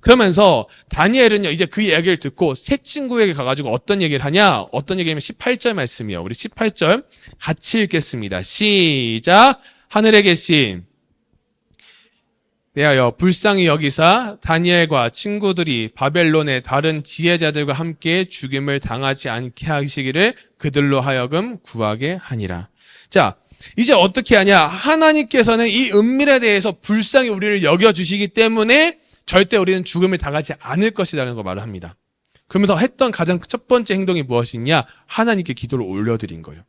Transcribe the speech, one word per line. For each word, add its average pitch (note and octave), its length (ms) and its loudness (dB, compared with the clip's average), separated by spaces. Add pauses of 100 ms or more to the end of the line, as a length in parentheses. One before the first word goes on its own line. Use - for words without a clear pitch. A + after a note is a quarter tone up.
그러면서 F#3+ 640 4 (220)
다니엘은요, G#3 600 2
이제 E3 160 -2
그 - 160 -6
이야기를 E3+ 360 2
듣고 C#3+ 360 -4
세 C#4 240 -4
친구에게 A#3+ 560 -2
가가지고 C3+ 380 -4
어떤 F#3+ 320 -2
얘기를 C#3+ 220 -2
하냐? D3+ 460 2
어떤 C#3+ 280 -4
얘기냐면 D#3+ 220 -4
십팔 - 360 -6
절 A#3 160 -2
말씀이요. A#2 480 -6
우리 G2 140 -10
십팔 - 360 -6
절 F#3 320 0 (360)
같이 - 420 -2
읽겠습니다. A#2 600 -4
시작. F3 1160 2 (260)
하늘에 G#3+ 340 4
계신 D3 640 0 (1900)
내하여 C3+ 440 0
불쌍히 F#3 480 0
여기사 D#3+ 760 0
다니엘과 E3 680 0
친구들이 F3 880 -4
바벨론의 D3+ 680 0
다른 D3+ 420 -2
지혜자들과 D#3 680 -2
함께 E3 520 -4
죽임을 C#3 560 -6
당하지 C3+ 480 -4
않게 A#2+ 360 -10
하시기를 C#3+ 680 -2 (240)
그들로 C#3+ 420 0
하여금 C#3+ 640 -4
구하게 A2+ 580 -4
하니라. F#2+ 480 -8 (400)
자, B2+ 280 0 (400)
이제 B3 160 4
어떻게 G#3+ 420 2
하냐? G3 240 6
하나님께서는 A#3 1080 2
이 A3+ 260 2
은밀에 C4 460 4
대해서 G#3 400 0
불쌍히 A3 500 0
우리를 G3+ 340 -2
여겨주시기 F3+ 640 2
때문에 A3+ 720 2 (260)
절대 F#3+ 320 2
우리는 F#3 260 0
죽음을 F3+ 340 0
당하지 D3 420 -6
않을 F#3 320 -2
것이라는 D3+ 440 -4
거 A2 60 -10
말을 F#2+ 220 -8
합니다. F#2 320 -14 (520)
그러면서 G3 300 2
했던 B3+ 340 0
가장 F3 360 -2
첫 - 200 -10
번째 A#3+ 280 0
행동이 F3+ 260 -2
무엇이냐? B2 640 -2 (220)
하나님께 G#3 460 -2
기도를 A#2+ 300 -6
올려드린 G2 600 -6
거예요. D#2 260 -20